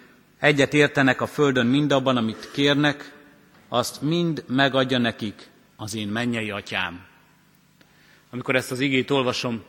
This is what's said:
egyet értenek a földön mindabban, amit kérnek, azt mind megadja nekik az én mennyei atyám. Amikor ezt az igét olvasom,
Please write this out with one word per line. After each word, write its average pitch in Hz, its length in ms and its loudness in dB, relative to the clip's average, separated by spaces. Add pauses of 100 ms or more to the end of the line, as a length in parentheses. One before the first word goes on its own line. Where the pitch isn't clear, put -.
(380)
egyet 143 360 4
értenek 143 460 4
a 117 60 0
földön 135 400 2
mindabban, 135 500 2
amit 110 360 -4
kérnek, 143 600 0 (560)
azt 120 340 -2
mind 165 440 0
megadja 131 520 0
nekik 113 500 -4 (280)
az 107 180 -10
én 107 140 -6
mennyei 113 420 -4
atyám. 92 560 -6 (1200)
Amikor 127 260 -4
ezt 127 140 -2
az 127 100 -6
igét 131 300 0
olvasom, 123 580 -2